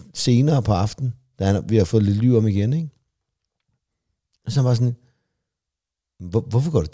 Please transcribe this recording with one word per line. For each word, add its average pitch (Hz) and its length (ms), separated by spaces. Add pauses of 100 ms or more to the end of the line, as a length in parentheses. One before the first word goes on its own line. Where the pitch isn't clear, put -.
(140)
senere 135 480
på 107 100
aftenen, 104 420 (240)
da 95 60
han, 98 240
vi 113 80
har 104 80
fået 110 180
lidt 101 160
liv 123 180
om 110 120
igen, 101 240
ikke? 160 160 (1600)
Og 117 60
så 139 80
er - 20
han 127 60
bare 123 80
sådan, 120 200 (1200)
"Hvor-, 87 300
hvorfor 131 200
gør 139 100
du 78 140